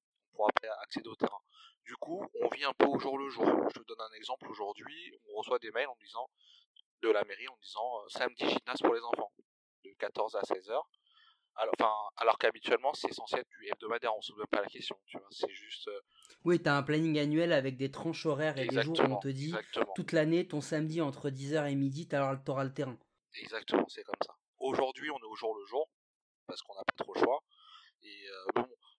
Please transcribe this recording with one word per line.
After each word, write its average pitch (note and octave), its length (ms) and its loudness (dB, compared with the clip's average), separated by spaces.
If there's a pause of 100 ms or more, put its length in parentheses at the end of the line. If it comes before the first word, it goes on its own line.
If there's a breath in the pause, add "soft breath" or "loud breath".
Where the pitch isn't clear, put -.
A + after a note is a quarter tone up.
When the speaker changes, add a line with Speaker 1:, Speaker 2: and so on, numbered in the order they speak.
(320)
Speaker 1:
on - 40 -20
pourra G#2 140 6 (120)
pas A2+ 60 -8 (160)
accéder - 260 -8
au G#2+ 60 -10
terrain. - 260 -2 (440 loud breath)
Du B3 100 -12
coup, - 280 -6 (160)
on A#4+ 100 0
vit - 160 -4
un - 120 0
peu - 80 10
au C#3 140 2
jour C#4 180 -2
le C#3 120 -4
jour. - 160 0 (280)
Je - 60 -12
te A2 80 -18
donne A2+ 120 -12
un A2 160 -8
exemple. A#2+ 320 -10
Aujourd'hui, G#2+ 640 -10 (160)
on G#2 120 -4
reçoit B2 180 2
des A2+ 140 -4
mails B2+ 160 0
en B2+ 120 -12
disant, A2+ 300 -10 (720 soft breath)
de A2+ 80 2
la G#2 140 6
mairie G#2 240 -8
en B2 160 -16
disant, A#2 340 -6
euh, G#2 120 -10
samedi B2+ 360 -2
gymnase - 380 -2
pour A#2+ 100 6
les A#2 80 0
enfants, A#2 300 -8 (540)
de G2 120 -18
quatorze A2 380 -2
à G2+ 80 0
seize F#2+ 260 -6
heures. C3+ 180 -2 (680 soft breath)
Alors, A2 240 0
enfin, A2 120 4 (260)
alors A2+ 200 4
qu'habituellement, B2 560 2
c'est - 180 -4
censé A#2+ 260 -4
être B2+ 120 -6
du - 220 -16
hebdomadaire, A2+ 440 -2
on G2+ 60 -8
se - 100 -12
pose G#2 80 -18
même G#2+ 120 -6
pas G#2 100 2
la G2 60 -2
question, - 280 -8 (120)
tu - 100 -14
vois, G2 140 -14
c'est - 200 -2
juste, - 360 -12
euh, G2+ 120 -6 (460 soft breath)
Speaker 2:
Oui, E3+ 160 6
t'as D3 160 4
un C#3 60 2
planning D#3 340 4
annuel D3+ 340 4
avec C3+ 240 4
des C3+ 160 -2
tranches D#3+ 360 -4
horaires D3 320 2
et C3 80 0
des C3 160 2
jours D#3+ 160 0
où - 20 6
on - 20 8 (140)
Speaker 1:
Exactement, - 20 0
Speaker 2:
te C#3 100 -4
dit, C3+ 200 -2
Speaker 1:
exactement. - 460 -2
Speaker 2:
toute E3 160 -4
l'année, E3 360 4
ton D3+ 140 -2
samedi D#3 400 -2
entre C#3 300 -2
dix C#3 240 -4
heures D3 100 2
et C#3 100 0
midi, C#3 320 0
t'auras, C3+ 300 2
t'auras C3+ 260 -2
le C3 100 -2
terrain. C3 240 -4 (360)
Speaker 1:
Exactement, - 560 0
c'est - 140 -12
comme - 200 -6
ça. - 120 -6 (240)
Aujourd'hui, C3 500 0
on C#3+ 80 -4
est A2 140 -12
au G#2+ 40 -8
jour A2 220 -2
le G2+ 80 -10
jour, B2 240 0 (560)
parce - 160 -8
qu'on - 140 -16
n'a G2 100 -10
pas - 180 -2
trop G2 120 -6
le - 40 2
choix. C3 240 6 (600 loud breath)
Et, G2+ 260 -18
euh, G2 320 -2
bon, B2+ 60 -2 (320 soft breath)